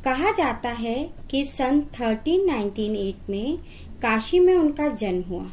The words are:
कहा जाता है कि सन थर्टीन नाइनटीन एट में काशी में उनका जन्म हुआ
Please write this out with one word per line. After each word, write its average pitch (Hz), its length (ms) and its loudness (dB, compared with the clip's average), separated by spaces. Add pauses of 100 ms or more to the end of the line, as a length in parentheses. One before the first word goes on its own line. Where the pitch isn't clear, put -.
कहा 269 260 2
जाता 262 380 0
है 233 400 -4 (220)
कि 269 120 2
सन 277 380 4
थर्टीन 294 640 0
नाइनटीन 214 500 0
एट 196 340 -6
में 226 280 -4 (440)
काशी 226 380 2
में 359 160 8
उनका 294 320 2
जन्म 202 340 -2
हुआ 180 320 -6